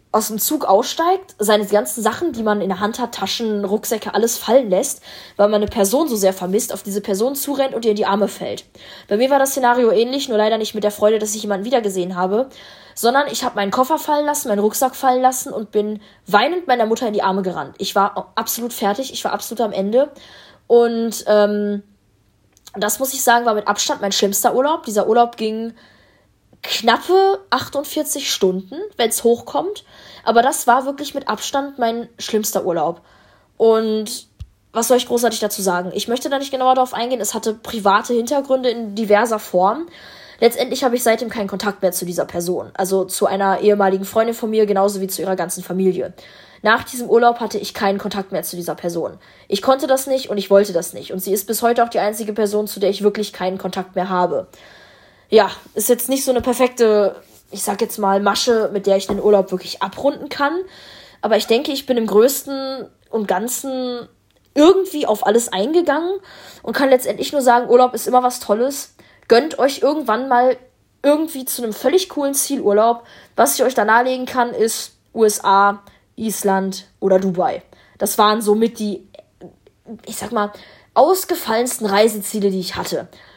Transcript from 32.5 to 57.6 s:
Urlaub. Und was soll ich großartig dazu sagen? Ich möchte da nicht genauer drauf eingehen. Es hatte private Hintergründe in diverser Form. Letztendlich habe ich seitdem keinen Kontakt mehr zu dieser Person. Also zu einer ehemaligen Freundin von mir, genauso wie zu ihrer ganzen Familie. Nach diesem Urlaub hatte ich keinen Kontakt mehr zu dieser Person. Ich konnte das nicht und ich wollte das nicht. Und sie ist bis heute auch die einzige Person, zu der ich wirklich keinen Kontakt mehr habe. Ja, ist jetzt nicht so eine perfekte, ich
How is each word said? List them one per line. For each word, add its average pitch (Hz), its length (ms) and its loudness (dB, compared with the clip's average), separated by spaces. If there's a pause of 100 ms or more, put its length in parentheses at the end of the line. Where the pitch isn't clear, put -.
Urlaub. 170 340 -2 (560)
Und 220 720 0 (460)
was 226 160 -2
soll 247 80 6
ich 247 100 -2
großartig 233 320 0
dazu 208 220 -4
sagen? 180 320 -2
Ich 208 160 -6
möchte 262 200 -4
da 277 80 -2
nicht 277 140 -6
genauer 262 240 2
drauf 254 180 0
eingehen. 240 280 -4
Es 208 120 -6
hatte 220 200 -4
private 214 600 0
Hintergründe 262 580 0
in 220 220 -6
diverser 214 460 2
Form. 220 480 0 (540)
Letztendlich 254 420 0
habe 247 140 2
ich 247 60 -2
seitdem 226 260 0
keinen 214 180 -6
Kontakt 196 340 -6
mehr 180 120 2
zu - 100 -6
dieser 170 220 -4
Person. 170 480 -6
Also 190 320 0
zu 190 200 -2
einer 196 360 0
ehemaligen 196 420 4
Freundin 226 320 0
von 226 140 -6
mir, 220 160 4
genauso 196 340 2
wie 190 80 -4
zu - 140 -6
ihrer 190 160 -2
ganzen 180 260 -6
Familie. 180 500 0 (480)
Nach 214 220 2
diesem 240 260 -10
Urlaub 240 320 4
hatte 214 180 -6
ich - 160 -10
keinen 196 240 0
Kontakt 196 320 -8
mehr 165 100 -4
zu - 140 -10
dieser 170 180 -8
Person. 165 460 -6 (280)
Ich 196 140 -2
konnte 269 240 2
das 262 220 0
nicht 262 240 -2
und 208 80 -2
ich - 100 -6
wollte 196 240 4
das 170 200 -4
nicht. - 200 -12
Und 185 60 -6
sie 190 120 -4
ist 202 140 -2
bis 220 160 -4
heute 240 220 2
auch 233 60 -2
die 220 100 -2
einzige 214 340 -4
Person, 208 320 -2
zu 202 140 -10
der 196 100 2
ich 202 140 -4
wirklich 208 300 0
keinen 185 260 -4
Kontakt 185 360 -8
mehr 190 140 -2
habe. 180 380 0 (840)
Ja, 208 220 4 (240)
ist 214 140 -2
jetzt 247 200 0
nicht 269 160 -2
so 262 60 0
eine 240 100 2
perfekte, 240 760 2 (340)
ich 202 120 -10